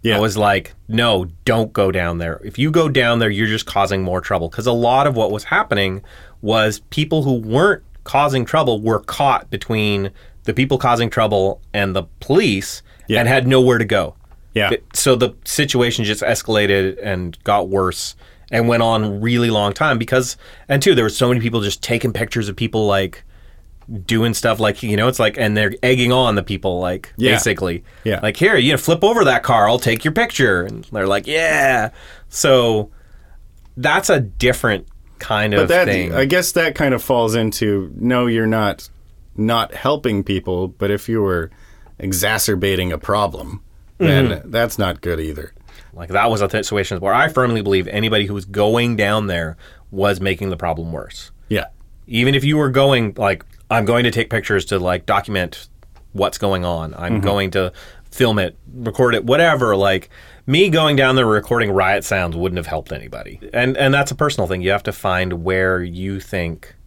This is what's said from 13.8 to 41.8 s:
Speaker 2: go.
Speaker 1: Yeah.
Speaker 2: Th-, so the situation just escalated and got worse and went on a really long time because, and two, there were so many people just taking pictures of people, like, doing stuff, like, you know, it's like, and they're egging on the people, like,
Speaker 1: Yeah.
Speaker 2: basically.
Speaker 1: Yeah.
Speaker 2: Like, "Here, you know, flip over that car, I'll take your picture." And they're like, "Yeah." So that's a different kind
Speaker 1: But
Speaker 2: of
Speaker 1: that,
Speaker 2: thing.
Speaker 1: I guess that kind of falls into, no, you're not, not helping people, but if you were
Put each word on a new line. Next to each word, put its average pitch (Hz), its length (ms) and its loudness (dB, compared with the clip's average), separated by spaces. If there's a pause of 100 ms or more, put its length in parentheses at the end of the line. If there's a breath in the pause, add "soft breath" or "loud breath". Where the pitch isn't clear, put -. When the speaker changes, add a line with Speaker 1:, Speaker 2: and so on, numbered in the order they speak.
Speaker 2:
go. 95 280 0 (380)
Speaker 1:
Yeah. 202 160 2
Speaker 2:
Th-, 123 140 0 (100)
so 131 240 2
the 117 140 0 (160)
situation 123 580 0
just 104 180 -2
escalated 98 800 0
and 92 420 -6
got 101 260 2
worse 95 440 -2 (380 soft breath)
and 117 160 2
went 117 140 2
on 113 200 2
a 107 80 -2
really 117 400 0
long 101 220 2
time 143 260 0
because, 127 380 0 (320 loud breath)
and 139 140 2
two, - 120 6
there 120 100 4
were 110 40 2
so 123 200 0
many 123 120 2
people 113 220 0
just 101 200 -4
taking 117 300 -2
pictures 110 380 -4
of 95 40 -10
people, 110 320 -2
like, 98 380 0 (840 soft breath)
doing 117 260 2
stuff, 113 280 0
like, 104 220 0
you 107 140 -2
know, 113 120 2
it's 127 100 -2
like, 107 200 2
and 107 180 0
they're 107 260 0
egging 123 300 2
on 123 240 2
the 95 60 0
people, 90 360 -4
like, 90 380 -6
Speaker 1:
Yeah. 127 160 2
Speaker 2:
basically. 92 500 -2 (220 soft breath)
Speaker 1:
Yeah. 104 180 -2
Speaker 2:
Like, 107 140 -2
"Here, 196 200 2
you 131 160 4
know, 127 60 0
flip 165 240 0
over 220 220 4
that 123 180 2
car, 110 260 4
I'll 117 100 2
take 113 260 -2
your 151 80 0
picture." 127 500 0
And 110 300 -10
they're 95 140 -2
like, 101 200 0
"Yeah." 139 640 0 (380 loud breath)
So 120 640 2 (840 soft breath)
that's 151 320 0
a 156 120 4
different 113 640 0 (320)
kind 107 340 -2
Speaker 1:
But 101 100 4
Speaker 2:
of 90 60 2
Speaker 1:
that, 175 200 4
Speaker 2:
thing. 90 260 -2
Speaker 1:
I 135 120 2
guess 175 260 0
that 165 220 0
kind 135 200 0
of 113 80 -4
falls 117 320 0
into, 104 640 -2
no, 123 280 0
you're 113 200 0
not, 110 420 -2 (480)
not 113 380 -2
helping 117 480 -2
people, 92 460 -4
but 101 220 -4
if 104 180 -4
you 113 140 -2
were 87 280 -2 (480 soft breath)